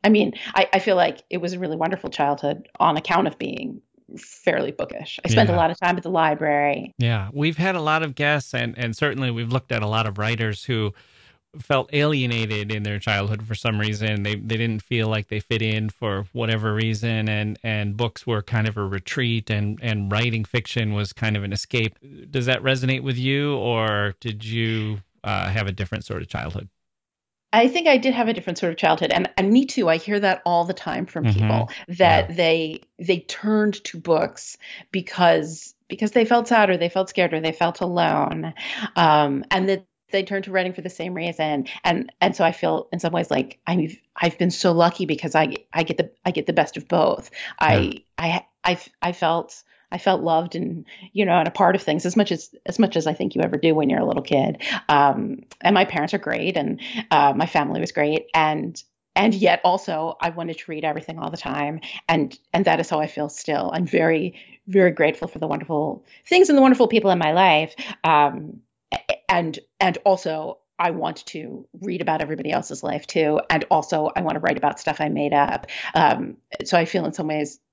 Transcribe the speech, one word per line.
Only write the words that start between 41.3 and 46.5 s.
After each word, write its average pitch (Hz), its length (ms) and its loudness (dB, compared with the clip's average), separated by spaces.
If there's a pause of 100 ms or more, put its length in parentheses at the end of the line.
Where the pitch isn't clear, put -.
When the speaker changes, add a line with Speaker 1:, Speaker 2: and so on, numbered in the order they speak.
Speaker 1:
And, - 280 0 (100)
and 185 140 2
so 190 80 2
I 165 80 4
feel 160 400 -2
in 175 80 -6
some 170 140 -2
ways 170 180 -2
like 135 340 -2
I've, 165 320 -2 (180)
I've 175 220 0
been 175 140 2
so 180 200 2
lucky 170 340 4
because 151 300 -4
I, 156 200 2 (180)
I 165 100 0
get 160 140 -4
the, 170 140 -2 (140)
I 180 60 2
get 160 160 -4
the 170 60 -2